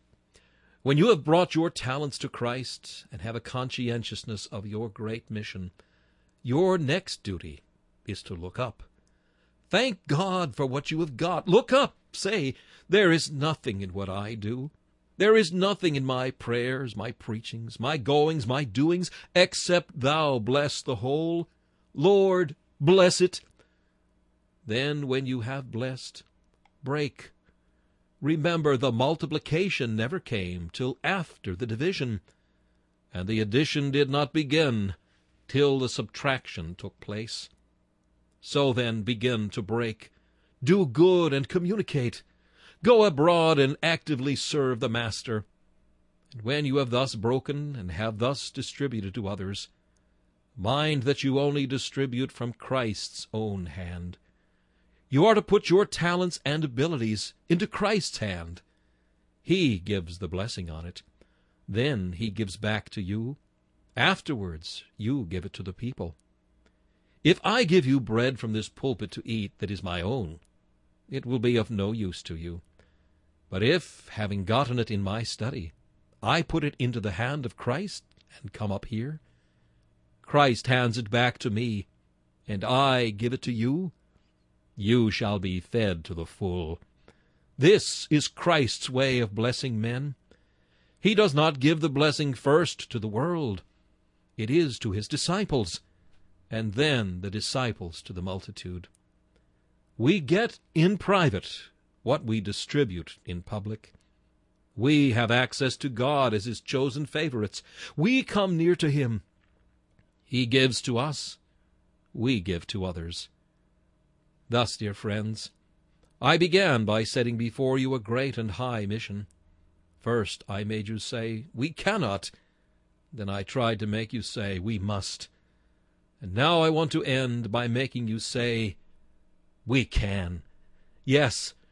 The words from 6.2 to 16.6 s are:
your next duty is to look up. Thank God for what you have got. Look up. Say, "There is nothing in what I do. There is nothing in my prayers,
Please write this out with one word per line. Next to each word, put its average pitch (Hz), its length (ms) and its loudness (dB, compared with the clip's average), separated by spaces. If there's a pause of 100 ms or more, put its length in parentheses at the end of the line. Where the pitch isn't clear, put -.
your 180 360 2
next 156 460 -2
duty 85 380 -8 (440)
is 101 180 -8
to 101 120 -10
look 90 240 -10
up. 123 240 -8 (840)
Thank 226 360 0
God 175 500 0
for 139 120 -2
what 131 240 -4
you 160 80 -2
have 151 180 -4
got. 165 300 -2
Look 208 260 6
up. 269 220 4 (160)
Say, 156 420 -2 (340)
"There 185 240 8
is 160 200 2
nothing 139 500 -2
in 95 100 -8
what 98 160 -6
I 101 280 -6
do. 120 340 -6 (480)
There 214 180 8
is 202 160 6
nothing 185 440 0
in 135 100 0
my 131 240 0
prayers, 123 640 -4